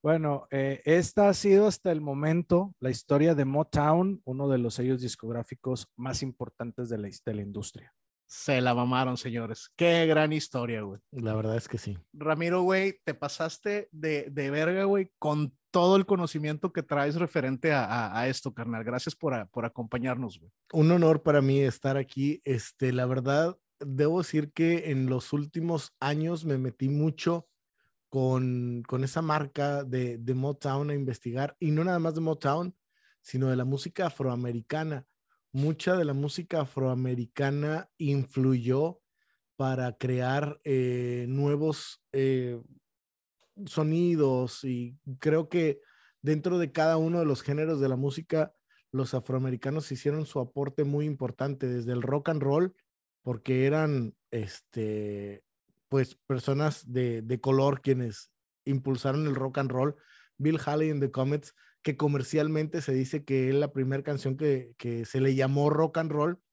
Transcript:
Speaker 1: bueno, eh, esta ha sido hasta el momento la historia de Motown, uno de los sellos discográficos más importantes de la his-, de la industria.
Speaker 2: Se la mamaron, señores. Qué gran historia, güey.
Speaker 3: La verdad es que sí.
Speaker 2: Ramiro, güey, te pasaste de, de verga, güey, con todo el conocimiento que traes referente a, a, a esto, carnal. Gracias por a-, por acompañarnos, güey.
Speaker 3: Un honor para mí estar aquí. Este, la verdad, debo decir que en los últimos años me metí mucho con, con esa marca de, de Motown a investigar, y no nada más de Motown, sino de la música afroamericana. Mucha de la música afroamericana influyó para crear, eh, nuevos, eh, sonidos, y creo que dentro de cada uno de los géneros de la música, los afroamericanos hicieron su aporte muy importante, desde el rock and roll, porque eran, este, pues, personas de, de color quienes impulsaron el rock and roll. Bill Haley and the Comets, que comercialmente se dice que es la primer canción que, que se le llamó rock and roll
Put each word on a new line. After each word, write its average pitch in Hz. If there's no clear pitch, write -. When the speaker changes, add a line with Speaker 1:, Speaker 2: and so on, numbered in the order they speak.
Speaker 1:
bueno, 151
eh, 135
esta 185
ha 196
sido 202
hasta 185
el 156
momento 160
la 127
historia 147
de 143
Motown, 156
uno 131
de 135
los 117
sellos 127
discográficos 120
más 123
importantes 123
de 113
la 104
his-, -
de 113
la 104
industria. 101
Speaker 2:
Se -
la 123
mamaron, 127
señores. 117
Qué 170
gran 156
historia, 120
güey. 101
Speaker 3:
La 110
verdad 110
es 113
que 120
sí. 101
Speaker 2:
Ramiro, 160
güey, 190
te 151
pasaste 165
de, 151
de 139
verga, 170
güey, 196
con 151
todo 180
el 196
conocimiento 160
que 170
traes 147
referente 151
a, 131
a, 110
a 123
esto, 131
carnal. 117
Gracias 123
por 143
a-, 107
por 113
acompañarnos, 123
güey. -
Speaker 3:
Un 160
honor 160
para 147
mí 135
estar 135
aquí. 139
Este, 127
la 127
verdad, 139
debo 147
decir 151
que 165
en 131
los 127
últimos 156
años 156
me 143
metí 131
mucho 160
con, 127
con 127
esa 135
marca 143
de, 123
de 117
Motown 139
a 147
investigar, 131
y 165
no 151
nada 180
más 160
de 165
Motown, 160
sino 131
de 127
la 127
música 151
afroamericana. 131
Mucha 156
de 175
la 143
música 147
afroamericana 135
influyó 131
para 127
crear, 131
eh, 123
nuevos, 147
eh, 127
sonidos, 151
y 123
creo 156
que 156
dentro 156
de 165
cada 160
uno 165
de 165
los 139
géneros 151
de 135
la 127
música, 147
los 131
afroamericanos 131
hicieron 147
su -
aporte 139
muy 147
importante, 135
desde 123
el 123
rock 139
and 156
roll, 156
porque 127
eran, 143
este, 104
pues, 135
personas 139
de, 120
de 117
color 135
quienes 123
impulsaron 135
el 139
rock 131
and 135
roll. 135
Bill 156
Haley 156
and 143
the 131
Comets, 139
que 151
comercialmente 156
se 135
dice 131
que 131
es 135
la 143
primer 135
canción 139
que, 135
que 117
se 131
le 135
llamó 135
rock 160
and 160
roll 160